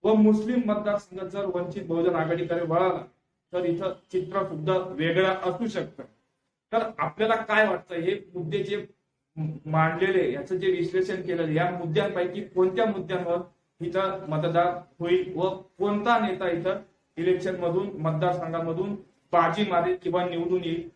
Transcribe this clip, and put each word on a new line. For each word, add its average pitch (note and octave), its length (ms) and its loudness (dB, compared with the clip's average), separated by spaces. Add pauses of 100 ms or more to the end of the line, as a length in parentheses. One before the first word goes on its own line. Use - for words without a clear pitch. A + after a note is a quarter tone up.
व G#3+ 120 4
मुस्लिम G#3+ 520 6
मतदारसंघ G#3 540 -2
जर G3 240 -6
वंचित F3+ 420 -4
बहुजन E3+ 280 2
आघाडीकडे E3 460 0
वळाला F3 440 0 (480)
तर F3+ 120 -2
इथं F3 280 0 (200)
चित्र F#3 300 -2
सुद्धा E3 360 0
वेगळं E3 500 2
असू F#3 380 -2
शकतं. E3 360 -6 (720)
तर A3+ 260 0
आपल्याला G#3 380 0
काय G#3+ 320 4
वाटतं, F3 260 -4
हे F3 200 0 (200)
मुद्दे F3 280 -2
जे G3+ 240 -4 (800)
मांडलेले, E3 680 2
याचं F#3 240 -4
जे F#3+ 140 0
विश्लेषण F#3 520 -2
केलं, E3+ 260 -2
या E3 220 2
मुद्द्यांपैकी F3+ 720 -2
कोणत्या F#3 460 2
मुद्द्यांवर F3 500 -2 (440)
इथं E3+ 480 -2
मतदार E3+ 500 2 (220)
होईल F3 360 2
व F3+ 140 2
कोणता G#3 760 0
नेता F#3 240 -2
इथं F3+ 300 -2 (360)
इलेक्शन F3+ 440 0
मधून, F3+ 300 0
मतदारसंघामधून E3 1040 -2 (380)
बाजी F3 380 2
मारेल F3+ 320 2
किंवा F3+ 220 0
निवडून F3 400 -2
येईल E3 300 -4